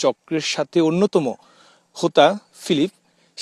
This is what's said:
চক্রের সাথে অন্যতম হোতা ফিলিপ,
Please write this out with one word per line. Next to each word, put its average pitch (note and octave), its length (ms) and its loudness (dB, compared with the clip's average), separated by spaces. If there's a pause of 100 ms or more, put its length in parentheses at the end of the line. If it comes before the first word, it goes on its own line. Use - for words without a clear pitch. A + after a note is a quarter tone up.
চক্রের D3 500 -4
সাথে D#3 240 -4 (120)
অন্যতম F3+ 360 0 (720)
হোতা D#3 280 4 (360)
ফিলিপ, C#3+ 280 -2 (500)